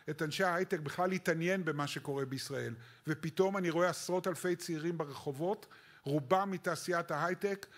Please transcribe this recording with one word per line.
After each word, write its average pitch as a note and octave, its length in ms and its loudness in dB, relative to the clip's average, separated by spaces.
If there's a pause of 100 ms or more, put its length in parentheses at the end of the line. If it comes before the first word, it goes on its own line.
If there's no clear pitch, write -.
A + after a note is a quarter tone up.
(100)
את D#3 120 -2
אנשי D#3 220 0
ההייטק F3+ 360 2
בכלל E3 280 0
להתעניין F3+ 560 2
במה D3 220 0
שקורה C#3 380 -2
בישראל. B2+ 500 -4 (320)
ופתאום F3 500 2
אני F3+ 140 2
רואה E3+ 180 4
עשרות F3+ 380 0
אלפי F3+ 300 0
צעירים E3+ 420 -2
ברחובות, D3+ 680 -2 (380)
רובם D3+ 460 2
מתעשיית E3+ 600 -2
ההייטק, F3+ 560 0 (120)